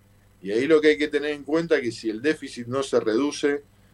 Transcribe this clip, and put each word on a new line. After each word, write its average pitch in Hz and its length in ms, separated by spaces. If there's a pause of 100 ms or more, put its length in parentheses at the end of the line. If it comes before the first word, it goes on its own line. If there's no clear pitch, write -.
(420)
Y 95 100
ahí 123 160
lo 156 140
que 156 80
hay 151 80
que 151 100
tener 147 240
en 143 140
cuenta 165 320
es 135 60
que 117 100
si 113 160
el 107 120
déficit 135 460
no 131 160
se 127 160
reduce, 143 640 (300)